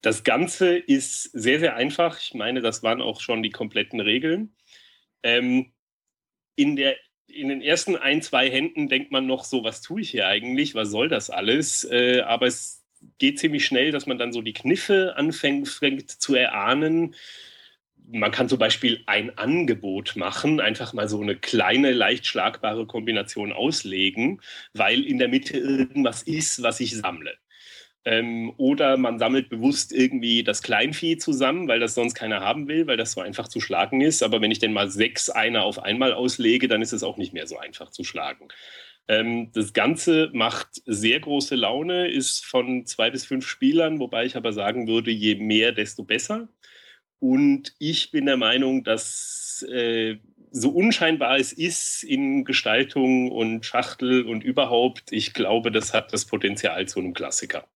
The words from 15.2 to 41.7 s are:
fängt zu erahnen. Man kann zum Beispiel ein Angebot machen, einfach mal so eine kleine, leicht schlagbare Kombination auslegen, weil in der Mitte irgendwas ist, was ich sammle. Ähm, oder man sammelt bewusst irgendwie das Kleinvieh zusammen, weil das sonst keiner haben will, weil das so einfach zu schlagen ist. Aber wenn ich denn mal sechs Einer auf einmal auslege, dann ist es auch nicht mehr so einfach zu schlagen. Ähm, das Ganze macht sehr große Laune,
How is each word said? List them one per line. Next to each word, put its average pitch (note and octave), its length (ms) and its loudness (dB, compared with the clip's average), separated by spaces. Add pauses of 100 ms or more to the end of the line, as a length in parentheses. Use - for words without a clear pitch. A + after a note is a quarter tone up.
fängt C3+ 420 -2
zu - 240 -2
erahnen. C#3+ 800 2 (960)
Man G#2 200 0
kann B2 180 0
zum C3 100 2
Beispiel A2+ 480 2
ein G#2+ 300 -2
Angebot G#2+ 800 -2
machen, A#2+ 440 0
einfach A2 340 -2
mal G#2 140 -2
so G#2 140 -4
eine G#2 160 -2
kleine, C3 540 4
leicht A#2 360 2
schlagbare A2 580 -2
Kombination A2 680 -4
auslegen, A2 880 -2 (320)
weil A2 300 2
in C#3 140 0
der B2+ 120 4
Mitte C3+ 280 0
irgendwas C3 680 0
ist, D#3 400 -2
was A2+ 180 0
ich A2 140 -4
sammle. E2+ 400 -8 (680)
Ähm, A#2 520 0
oder C3+ 400 4
man C3 200 2
sammelt B2+ 320 2
bewusst B2 440 0
irgendwie A#2+ 500 2
das G#2 180 0
Kleinvieh D3+ 560 0
zusammen, D3 520 0
weil A#2 100 4
das A2+ 160 0
sonst A#2+ 200 0
keiner G#2+ 260 -4
haben C#3 260 0
will, D#3 180 2
weil B2+ 120 0
das A2+ 160 -4
so F#2+ 80 -6
einfach F#2+ 260 -8
zu A2+ 140 -6
schlagen G#2 400 0
ist. C#3+ 220 4
Aber A2 180 2
wenn G#2+ 100 2
ich - 80 0
denn A2 140 2
mal G2+ 160 0
sechs G#2+ 400 -2
Einer A2+ 340 2
auf G#2 180 -2
einmal B2 320 2
auslege, B2 540 2
dann A2 140 2
ist A2+ 120 -4
es G#2 100 -4
auch F#2 140 -4
nicht F#2+ 160 -6
mehr D2+ 140 -10
so D2+ 100 -12
einfach - 340 -16
zu - 120 -12
schlagen. - 460 -10 (580)
Ähm, A2+ 460 0
das G#2 200 0
Ganze D#3 600 4
macht - 340 0 (180)
sehr A2 360 0
große C#3+ 340 -2
Laune, D#3+ 540 0